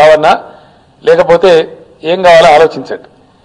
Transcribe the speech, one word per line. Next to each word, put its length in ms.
కావన్నా, 320
లేకపోతే 440
ఏం 160
కావాలో 300
ఆలోచించండి. 520